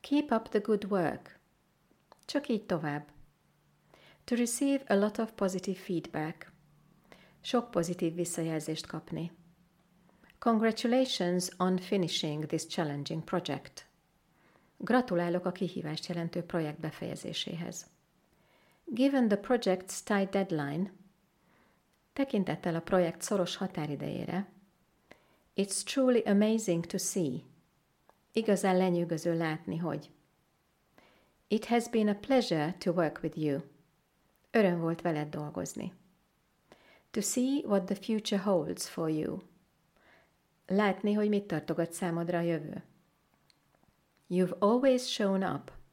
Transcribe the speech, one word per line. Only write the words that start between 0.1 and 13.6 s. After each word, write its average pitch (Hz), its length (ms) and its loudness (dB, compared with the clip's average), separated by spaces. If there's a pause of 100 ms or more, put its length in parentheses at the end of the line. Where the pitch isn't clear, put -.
up 226 180 0
the 220 100 0
good 208 260 0
work. 190 540 -2 (840)
Csak 285 240 -4
így 220 180 -2
tovább. 151 420 -2 (1160)
To 240 100 -2
receive 269 520 0
a - 80 4
lot 208 240 2
of 185 140 -2
positive 185 460 -2
feedback. 160 760 -6 (880)
Sok 240 300 0
pozitív 170 440 0
visszajelzést 160 720 -4
kapni. 160 460 -8 (1040)
Congratulations 226 1120 2 (100)
on 185 200 4
finishing 160 680 -2
this 160 200 -4
challenging 151 580 -4
project. - 600 -6 (920)